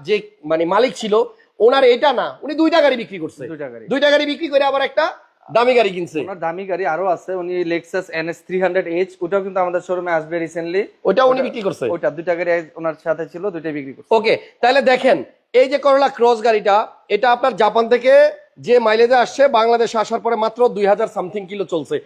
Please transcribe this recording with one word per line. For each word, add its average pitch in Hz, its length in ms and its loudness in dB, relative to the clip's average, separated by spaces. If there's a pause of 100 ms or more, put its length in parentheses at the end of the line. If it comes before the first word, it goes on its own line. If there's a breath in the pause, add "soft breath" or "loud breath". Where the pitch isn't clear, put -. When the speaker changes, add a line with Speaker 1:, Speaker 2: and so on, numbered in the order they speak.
Speaker 1:
যে, 190 200 -2 (220)
মানে, 160 200 0
মালিক 202 300 0
ছিল, 220 280 0 (360 soft breath)
ওনার 269 260 4
এটা 254 280 4
না, 175 300 -4
উনি 294 120 -8
দুইটা 320 260 2
গাড়ি 269 160 2
বিক্রি 196 220 -12
করছে। 156 300 -12
Speaker 2:
দুইটা 147 200 -12
গাড়ি। 113 180 -18
Speaker 1:
দুইটা 277 240 0
গাড়ি 294 160 2
বিক্রি 285 220 -6
করে 277 160 0
আবার 277 180 0
একটা 311 300 -2 (400)
দামি 240 220 2
গাড়ি 220 160 4
কিনছে। 175 300 -6
Speaker 2:
ওনার 185 180 -10
দামি 165 280 -8
গাড়ি 185 200 -4
আরো 170 200 -2
আছে, 180 280 -4
উনি 180 280 -4
Lexus 170 400 -4 (100)
এন 160 160 -6
এস 165 180 -10
থ্রি 185 140 -4
হান্ড্রেড 180 260 0
এইচ, 175 240 -4 (100)
ওটাও 185 220 -2
কিন্তু 190 180 -4
আমাদের 180 200 -2
শোরুমে 180 320 -6
আসবে 165 340 -4
recently। 170 380 -4 (200)
Speaker 1:
ওটা 196 200 2
উনি 254 100 4
Speaker 2:
ওটা, 262 80 -2
Speaker 1:
বিক্রি 240 200 -6
করছে। 160 280 -4
Speaker 2:
ওটা 165 200 -2
দুইটা 165 240 -4
গাড়ি 170 400 -2
ওনার 160 200 -6 (100)
সাথে 160 240 -4
ছিল, 180 220 -8
দুইটাই 160 220 -8
বিক্রি 139 200 -10
করছে। - 220 -2
Speaker 1:
ওকে, 214 240 2 (220 loud breath)
তাহলে 262 220 2
দেখেন, 247 420 2 (280)
এই 262 160 4
যে 277 100 -2
করলা 277 300 2
ক্রস 233 360 0
গাড়িটা, 214 440 2 (200)
এটা 214 240 2
আপনার 240 240 0
জাপান 208 320 2
থেকে 262 420 4 (280)
যে 202 200 2
মাইলেজে 233 360 4
আসছে, 254 340 2
বাংলাদেশে 233 500 2
আসার 214 220 -2
পরে 226 160 -2
মাত্র 220 320 0
দুই 196 180 -2
হাজার 208 220 2
সামথিং 190 380 -8
কিলো 190 180 -8
চলছে। 151 420 -6